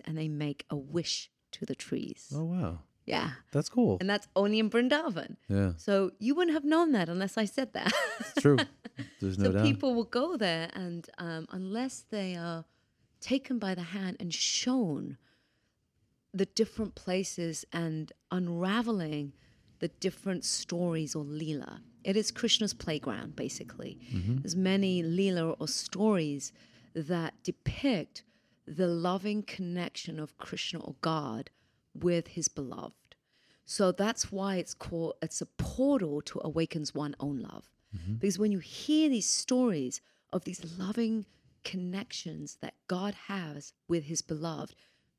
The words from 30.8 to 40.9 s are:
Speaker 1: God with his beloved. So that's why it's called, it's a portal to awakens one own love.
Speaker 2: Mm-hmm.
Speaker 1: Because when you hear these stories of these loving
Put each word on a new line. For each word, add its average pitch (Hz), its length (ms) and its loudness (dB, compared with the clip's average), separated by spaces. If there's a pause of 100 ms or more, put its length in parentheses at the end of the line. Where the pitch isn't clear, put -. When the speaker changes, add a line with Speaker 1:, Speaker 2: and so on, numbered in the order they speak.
Speaker 1:
God 143 480 -2 (460)
with 170 320 2
his - 200 -4
beloved. - 680 -10 (500)
So 190 260 4
that's 196 400 0
why 196 260 0
it's 165 180 -4
called, 165 460 -4
it's - 200 -4
a 170 40 -6
portal 208 760 2
to - 220 -8
awakens 156 500 -2
one 147 260 -4
own 143 200 -2
love. - 300 -12 (260)
Speaker 2:
Mm-hmm. 92 200 -4
Speaker 1:
Because 175 220 2
when 214 140 4
you 196 80 2
hear 302 500 2
these 240 200 2
stories 208 720 2 (300)
of 180 140 0
these 175 320 -10
loving 214 480 0 (380)